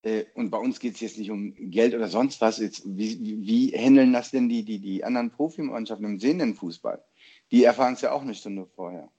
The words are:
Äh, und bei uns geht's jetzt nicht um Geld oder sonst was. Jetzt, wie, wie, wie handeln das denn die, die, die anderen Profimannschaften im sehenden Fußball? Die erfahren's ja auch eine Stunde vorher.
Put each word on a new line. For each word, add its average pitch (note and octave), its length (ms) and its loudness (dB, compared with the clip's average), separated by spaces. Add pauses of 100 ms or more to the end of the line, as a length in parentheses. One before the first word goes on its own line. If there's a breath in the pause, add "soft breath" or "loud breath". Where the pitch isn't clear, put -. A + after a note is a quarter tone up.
Äh, A2 300 -2
und A2+ 160 -4
bei A2 80 -4
uns A#2+ 200 -4
geht's A#2+ 220 -8
jetzt A2 180 -8
nicht G#2 120 -8
um G2+ 240 -8 (160)
Geld A#2 240 4
oder A2+ 140 -2
sonst A#2 320 0
was. A2 180 2
Jetzt, G#2+ 260 -6
wie, G2+ 400 -6
wie, G#2+ 220 -6
wie A#2+ 300 2
handeln C3 360 8
das A#2+ 180 0
denn B2 180 0
die, A#2 140 0
die, G#2+ 160 -6
die G2 240 -6
anderen A#2+ 280 -4
Profimannschaften A#2 760 -6
im G#2 160 -6
sehenden C#3 340 0
Fußball? - 480 -8 (480 soft breath)
Die A#2+ 140 8
erfahren's B2 380 4
ja C3 100 0
auch C#3+ 100 -4
eine B2+ 120 -8
Stunde G2 320 -10
vorher. F2 520 -14